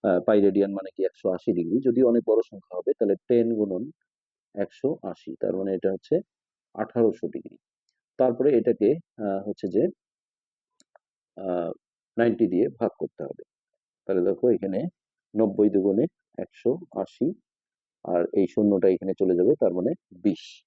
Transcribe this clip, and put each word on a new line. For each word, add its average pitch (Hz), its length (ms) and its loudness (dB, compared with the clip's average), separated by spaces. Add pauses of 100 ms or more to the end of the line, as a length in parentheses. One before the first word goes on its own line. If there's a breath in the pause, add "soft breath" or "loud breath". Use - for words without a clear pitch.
আহ, 90 160 2
পাই 104 220 2
রেডিয়ান 98 300 2
মানে 95 240 -10
কি 95 80 -6
একশো - 260 -4
আশি 92 240 -2
ডিগ্রি, 87 260 -2
যদিও 127 300 2
অনেক 117 180 2
বড় 110 220 4
সংখ্যা 95 280 -16
হবে, 107 160 -4
তাহলে 101 220 0
টেন 117 400 0
গুণন 104 360 -4 (640)
একশো 131 500 -6
আশি, - 360 -12
তার 95 180 -2
মানে 95 160 -4
এটা 95 180 0
হচ্ছে 147 280 -2 (540)
আঠারোশো 107 540 -2
ডিগ্রি। - 300 -12 (600)
তারপরে 127 400 2
এটাকে, 117 380 2 (220)
আহ, 98 300 -4
হচ্ছে 104 200 -8
যে, 107 200 2 (1500)
আহ, 87 340 -4 (460)
নাইনটি 117 300 2
দিয়ে 92 220 0
ভাগ 117 300 -4
করতে 80 240 -8
হবে। - 200 -12 (640)
তাহলে 95 180 0
দেখো 98 260 0
এখানে 98 380 -2 (500)
নব্বই 104 320 2
দুগুণে 98 360 2 (320)
একশো 120 400 -4 (140)
আশি, 120 420 -6 (720)
আর 87 300 0
এই 98 140 2
শূন্যটা 101 400 2
এখানে 95 320 0
চলে 92 160 2
যাবে, 98 240 2
তার 92 140 0
মানে 92 180 -2 (200)
বিশ। 90 560 -6